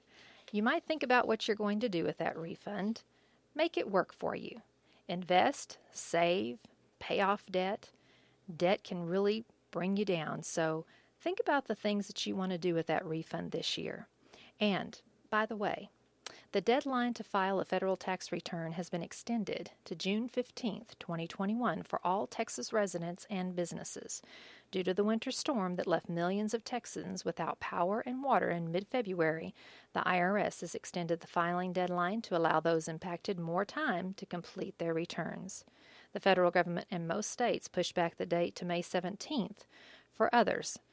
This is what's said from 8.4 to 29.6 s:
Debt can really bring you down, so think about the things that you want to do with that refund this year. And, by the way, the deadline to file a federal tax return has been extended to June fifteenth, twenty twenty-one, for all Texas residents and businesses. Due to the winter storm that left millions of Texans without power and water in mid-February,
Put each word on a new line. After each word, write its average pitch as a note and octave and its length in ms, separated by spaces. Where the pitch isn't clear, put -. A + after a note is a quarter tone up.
Debt F3 260
can F3 240
really G3+ 380
bring F#3 240
you G#3 80
down, D#3+ 400
so D#3+ 420
think F4+ 180
about C#4+ 260
the G#3+ 100
things G#3 320
that - 180
you G3+ 100
want F#3 160
to F3+ 60
do F3 160
with E3 140
that D#3 180
refund E3 460
this - 260
year. - 280
And, G3 400
by G#3+ 160
the A3 100
way, G3+ 340
the G3+ 100
deadline B3 540
to - 80
file F#3+ 360
a - 60
federal F#3 300
tax - 360
return E3 420
has E3+ 160
been E3+ 120
extended - 680
to F3+ 100
June G#3 320
fifteenth, - 720
twenty E3 260
twenty-one, G3 580
for - 200
all F#3+ 240
Texas - 460
residents F3+ 560
and F3+ 260
businesses. - 640
Due F#3 120
to F3+ 100
the G3+ 100
winter A3+ 280
storm F#3 460
that - 100
left E3 220
millions F#3+ 440
of A3+ 120
Texans F#3+ 580
without E3 360
power F#3 460
and B3+ 180
water A3 260
in E3+ 220
mid-February, F3+ 840